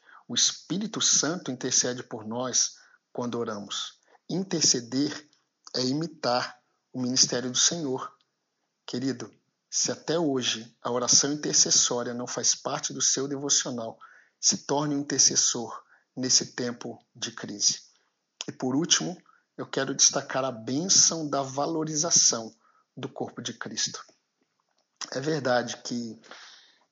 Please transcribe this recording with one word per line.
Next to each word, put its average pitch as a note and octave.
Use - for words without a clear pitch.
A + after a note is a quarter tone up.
O A#2+
Espírito -
Santo E3
intercede B2+
por A2
nós A#2+
quando A#2+
oramos. G#2
Interceder D3
é B2+
imitar B2+
o B2+
ministério B2+
do B2+
Senhor. D3
Querido, B2
se -
até D3+
hoje B2+
a B2
oração B2
intercessória B2
não B2
faz -
parte C#3
do B2+
seu C3+
devocional, C#3
se -
torne D3
um C#3
intercessor C3+
nesse B2+
tempo A#2+
de A#2
crise. -
E C#3+
por C3
último, E3
eu B2+
quero C3+
destacar -
a C3
bênção D3
da C#3
valorização D3
do C3
corpo -
de A#2+
Cristo. -
É B2+
verdade B2+
que, A#2+